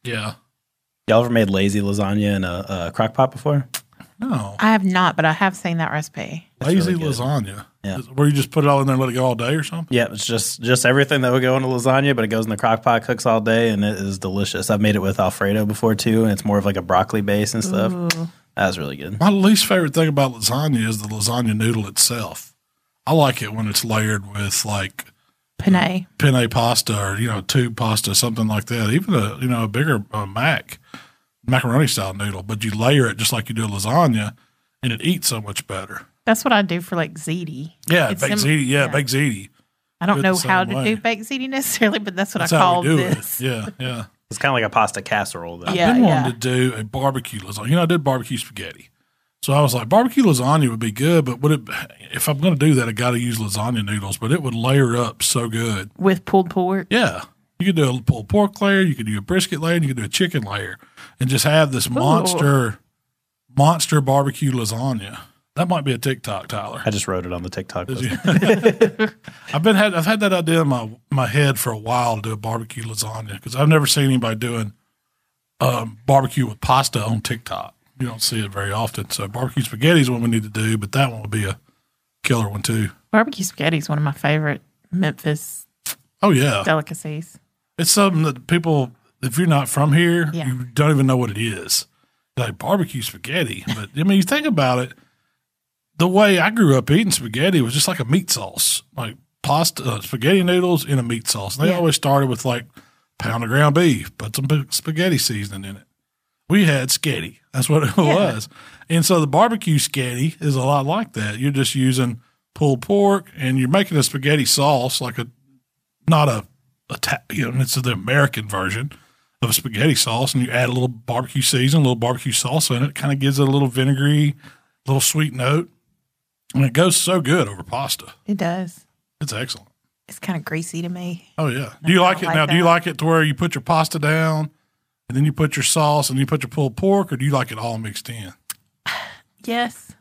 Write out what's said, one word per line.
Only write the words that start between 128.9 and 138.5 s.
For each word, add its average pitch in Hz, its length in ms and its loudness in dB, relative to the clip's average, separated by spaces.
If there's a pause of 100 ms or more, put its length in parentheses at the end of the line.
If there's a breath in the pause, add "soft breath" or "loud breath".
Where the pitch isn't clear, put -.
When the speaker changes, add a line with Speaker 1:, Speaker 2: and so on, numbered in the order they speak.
Speaker 1:
It's 139 120 -6
excellent. 123 340 -10 (400)
Speaker 3:
It's - 100 -18
kinda 180 220 -6
greasy 165 420 -8
to 175 80 -6
me. 180 480 -10
Speaker 1:
Oh, 156 120 0
yeah. 131 240 -6 (100)
Speaker 3:
I - 20 -4
Speaker 1:
Do 165 80 2
you 185 60 6
Speaker 3:
kinda - 40 6
Speaker 1:
like 185 200 2
it - 40 -2
Speaker 3:
like 165 80 0
Speaker 1:
now? 156 120 4
Do 151 80 2
you 175 80 4
Speaker 3:
that. 170 60 6
Speaker 1:
like 170 180 2
it 151 120 -6
to 151 60 -2
where 160 160 4
you 151 140 0
put 175 180 -2
your 135 80 -6
pasta 160 380 0
down, 156 500 0 (600)
and 127 60 -4
then 139 100 2
you 147 80 2
put 151 240 -2
your 131 60 -2
sauce, 147 460 2
and 131 80 -2
you 135 80 2
put 147 160 -2
your 123 80 -8
pulled 135 280 -2
pork, 196 360 2
or 131 40 -6
do 131 80 -2
you 143 60 2
like 127 200 0
it 110 80 -10
all 117 180 -4
mixed 110 320 -10
in? 107 240 -12 (520)